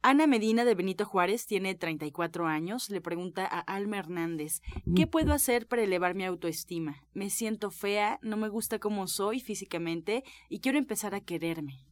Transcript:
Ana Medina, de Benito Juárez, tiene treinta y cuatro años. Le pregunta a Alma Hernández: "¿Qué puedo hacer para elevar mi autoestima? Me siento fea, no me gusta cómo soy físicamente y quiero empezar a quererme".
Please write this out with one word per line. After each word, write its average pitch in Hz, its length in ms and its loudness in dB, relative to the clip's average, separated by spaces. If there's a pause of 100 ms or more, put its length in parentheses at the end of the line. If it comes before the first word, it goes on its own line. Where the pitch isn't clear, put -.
Ana 285 260 8
Medina, 226 380 4
de 233 120 6
Benito 185 280 0
Juárez, 196 400 2
tiene 190 300 -2
treinta 160 320 -4
y 147 60 -6
cuatro 170 340 -2
años. 165 420 -2
Le 196 120 -4
pregunta 175 440 -4
a 175 140 -4
Alma 202 400 -4
Hernández: 165 640 -4 (340)
"¿Qué 311 120 8
puedo 311 260 2
hacer 240 340 2
para 233 160 2
elevar 180 320 2
mi 190 100 -2
autoestima? 165 800 -4 (120)
Me 196 160 -4
siento 214 400 -2
fea, 208 520 0
no 220 140 -4
me 214 120 -2
gusta 214 300 -2
cómo 208 280 -2
soy 208 340 0
físicamente 175 840 -4 (260)
y 214 120 -8
quiero 262 180 2
empezar 208 360 -2
a 196 60 -2
quererme". 160 600 -4 (100)